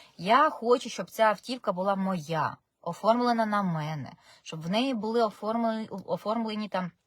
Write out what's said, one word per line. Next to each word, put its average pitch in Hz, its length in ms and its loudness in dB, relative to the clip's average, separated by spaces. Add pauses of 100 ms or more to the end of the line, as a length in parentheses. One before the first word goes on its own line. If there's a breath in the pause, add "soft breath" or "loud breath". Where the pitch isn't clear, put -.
(180 loud breath)
"Я 240 320 6
хочу, 240 400 0
щоб 185 200 -8
ця - 140 2
автівка 220 480 0
була 190 240 0
моя, 165 600 -2 (240)
оформлена 226 640 2
на 208 180 0
мене, 156 480 -4 (320 loud breath)
щоб 160 180 -12
в 165 80 -6
неї 247 240 0
були 226 300 0
оформлені, 220 640 -2
оформлені 214 800 -4
там 180 240 -4 (160)